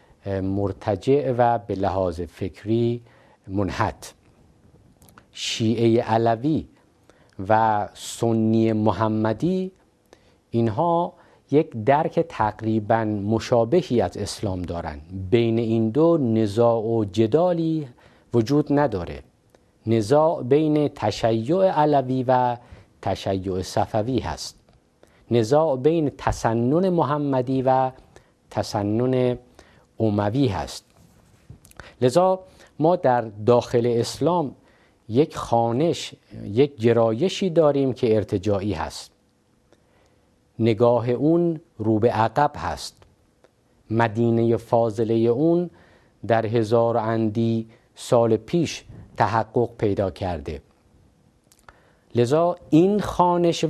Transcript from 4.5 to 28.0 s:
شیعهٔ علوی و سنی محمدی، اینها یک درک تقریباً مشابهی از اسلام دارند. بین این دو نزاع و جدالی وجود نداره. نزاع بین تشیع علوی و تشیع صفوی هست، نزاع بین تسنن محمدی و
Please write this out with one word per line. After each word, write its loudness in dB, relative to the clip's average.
شیعهٔ 0
علوی 0
و 2
سنی 0
محمدی، -2
اینها 0
یک 2
درک 2
تقریباً -2
مشابهی 0
از -2
اسلام -6
دارند. -10
بین 2
این 0
دو 2
نزاع 2
و 0
جدالی 0
وجود 2
نداره. -4
نزاع 2
بین 2
تشیع -2
علوی 2
و 2
تشیع -4
صفوی -2
هست، -10
نزاع 2
بین 2
تسنن 0
محمدی -2
و 2